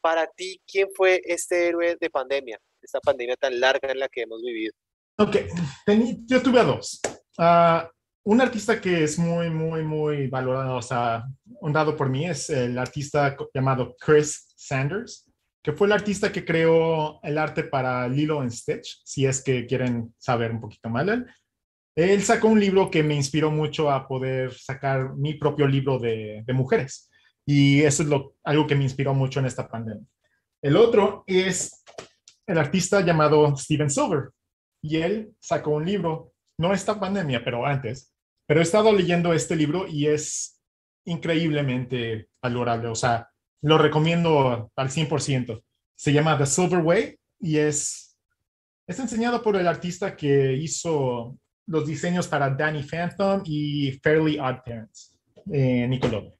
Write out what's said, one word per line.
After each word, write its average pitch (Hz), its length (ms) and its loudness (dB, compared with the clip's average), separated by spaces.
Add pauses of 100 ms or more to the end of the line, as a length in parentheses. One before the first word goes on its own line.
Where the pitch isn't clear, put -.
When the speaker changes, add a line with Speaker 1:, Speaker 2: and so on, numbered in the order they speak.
Speaker 1:
Para 165 260 0
ti, 185 400 -14
¿quién 196 280 0
fue 185 300 4
este 175 440 -2
héroe 170 320 0
de 165 100 -4
pandemia? 131 480 -6 (220)
Esta - 200 -8
pandemia 127 360 -2
tan 127 240 -2
larga 135 300 0
en 131 80 -4
la 135 100 -4
que 120 140 -8
hemos 113 180 -10
vivido. 113 320 -6 (460)
Speaker 2:
Ok, 208 180 2 (480)
tení-, 220 420 0
yo 254 160 2
tuve 247 180 4
a 208 40 6
dos. - 360 -4 (380)
Ah, 170 520 4 (340)
un 214 160 4
artista 233 400 0
que 175 240 2
es 151 140 -2
muy, 170 320 -2
muy, 160 320 -4
muy 151 460 -2
valorado, 131 480 -2
o 120 60 -6
sea, 117 420 -2 (360)
honrado 151 360 0
por 135 120 -2
mí, 131 180 -2
es - 240 -6
el 123 280 -2
artista 143 580 -2
co-, 151 160 -12
llamado 131 460 -2
Chris 151 580 2
Sanders, 147 760 -6 (320)
que 151 100 -4
fue 202 140 2
el 202 60 4
artista 202 400 0
que 175 120 -6
creó 165 800 2
el 151 160 -4
arte 151 260 -2
para 127 440 -2
Lilo 147 320 -2
and 123 100 -4
Stitch, - 540 -10
si 135 220 -2
es 131 160 -2
que 123 240 -2
quieren 120 500 -4
saber 117 340 -2
un 117 100 -6
poquito 113 280 -14
más 131 180 -2
de 202 80 0
él. 247 120 -6 (680)
Él 190 260 2
sacó 220 260 2
un 220 120 6
libro 196 300 4
que 156 120 2
me 151 120 2
inspiró 147 360 0
mucho 151 400 0
a 135 160 -2
poder 131 480 -4
sacar 135 640 -4
mi 147 180 -4
propio 143 320 2
libro 135 320 2
de, 110 480 -6
de 127 60 -2
mujeres. 135 580 -2 (340)
Y 143 380 6
eso 147 200 4
es 151 60 0
lo, 139 360 -4
algo 151 220 2
que - 100 2
me 139 80 2
inspiró 135 280 -2
mucho 135 280 0
en 131 60 0
esta - 220 -6
pandemia. 113 380 -10 (560)
El 147 140 4
otro 214 500 4
es 185 580 -2 (640)
el 170 120 0
artista 180 420 2
llamado 151 560 4
Steven 147 340 -2
Silver. 185 400 -2 (520)
Y 156 160 -2
él 202 420 -2
sacó 156 300 -2
un 151 140 0
libro, 165 480 -4 (260)
no 170 140 2
esta 208 260 -2
pandemia, 180 460 -2
pero 120 220 -4
antes. 135 480 -6 (320)
Pero 156 140 4
he - 20 6
estado 214 300 4
leyendo 175 400 2
este 165 240 0
libro 156 300 0
y 151 200 -2
es - 540 -4 (440)
increíblemente 131 1200 -2 (140)
valorable. 120 460 -2
O 113 60 -6
sea, 117 340 -2 (340)
lo 151 160 6
recomiendo 151 960 2
al 131 160 -4
cien 151 180 -2
por 147 120 -2
ciento. 127 420 -4 (320)
Se - 180 -2
llama 151 260 4
The 139 80 2
Silver 175 340 2
Way 175 380 0 (220)
y 151 180 0
es, - 580 -4 (720)
es 180 120 -10
enseñado 240 440 -2
por 214 140 2
el 180 100 2
artista 175 500 -4
que 139 380 2
hizo 139 840 -4 (280)
los 156 200 -2
diseños 175 420 -2
para 143 220 0
Danny 151 320 -2
Phantom 190 600 -2
y 147 480 -2 (100)
Fairly 156 360 2
Odd 131 260 -4
Parents, - 540 -16 (340)
eh, 127 360 2
Nickelodeon. 120 520 -4